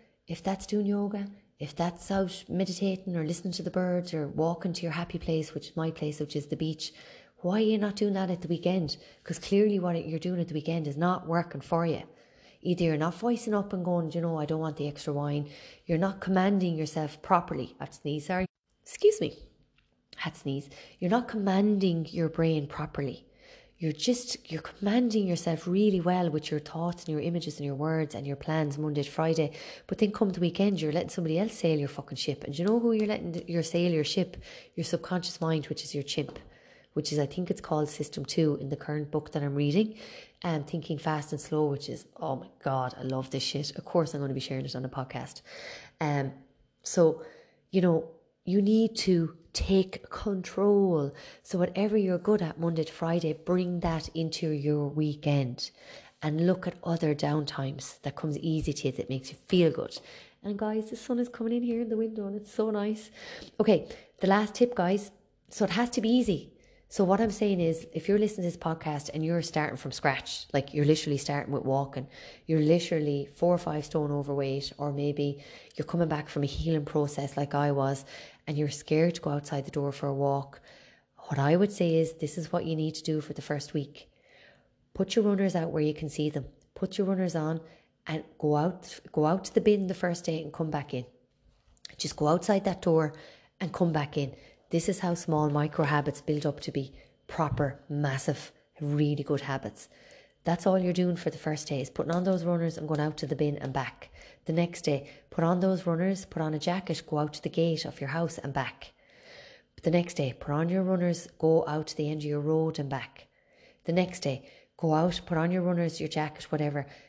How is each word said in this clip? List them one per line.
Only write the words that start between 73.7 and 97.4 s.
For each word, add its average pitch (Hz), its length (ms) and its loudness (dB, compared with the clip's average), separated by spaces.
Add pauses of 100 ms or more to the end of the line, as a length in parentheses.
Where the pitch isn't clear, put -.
stone 147 260 -2
overweight, 139 640 -2
or 143 160 -2
maybe 143 500 -2 (320)
you're - 120 -6
coming 170 200 2
back 147 220 -4
from 143 140 -2
a - 20 2
healing 151 400 0
process 143 500 -2
like 143 200 -2
I 143 160 4
was, 135 340 0 (420)
and 151 100 -2
you're 147 120 0
scared 160 460 2
to - 60 -10
go 151 100 -2
outside 143 340 -4
the - 60 -12
door 143 200 -2
for 143 160 -4
a 139 60 0
walk, 139 480 0 (640)
what 135 120 0
I 147 160 6
would 202 160 4
say 170 240 2
is, 160 180 4
this - 240 -6
is 160 140 -8
what 175 140 0
you 160 100 -2
need 156 200 -2
to - 80 -10
do 156 160 0
for 147 140 -8
the - 80 -8
first 143 320 -6
week. - 360 -6 (840)
Put 190 220 -2
your 220 100 6
runners 196 300 4
out 165 160 0
where 156 120 0
you 151 100 2
can 151 160 -6
see 151 200 0
them. 143 160 -4 (300)
Put - 220 -4
your 196 100 2
runners 185 280 0
on 160 260 0 (440)
and 156 180 -4 (140)
go 147 180 4
out, 175 440 -2 (120)
go 151 140 2
out 185 200 2
to - 80 -10
the - 80 6
bin 208 260 6
the 185 80 -2
first 175 300 -2
day 165 160 0
and 151 120 -10
come 160 160 -2
back 147 240 -4
in. 123 120 -4 (920)
Just - 180 -6
go 147 120 2
outside 185 380 4
that 190 180 -2
door 160 300 4 (460)
and 165 140 -4
come 170 180 2
back 147 260 -2
in. 139 180 -2 (340)
This 170 200 2
is 190 100 0
how 175 160 0
small 151 340 2
micro 151 360 2
habits 147 360 0
build 151 240 -2
up 147 160 -2
to - 100 -8
be 135 220 -6 (340)
proper, 143 520 -2 (100)